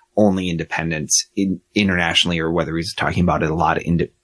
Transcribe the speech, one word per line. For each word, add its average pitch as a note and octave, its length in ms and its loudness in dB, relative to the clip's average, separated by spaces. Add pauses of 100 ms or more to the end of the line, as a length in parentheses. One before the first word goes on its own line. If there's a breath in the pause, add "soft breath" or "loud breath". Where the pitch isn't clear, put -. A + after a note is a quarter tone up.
(180 loud breath)
only F#2+ 320 2
independents E2 840 -2
in, G2 280 -2 (120)
internationally F2 640 2
or D#2+ 120 0
whether E2 260 -2
he's E2 180 -4
talking D#2 280 0
about D#2+ 200 2
it D#2 80 0
a D#2 40 -2
lot. D#2+ 260 0
In, E2+ 300 0 (140)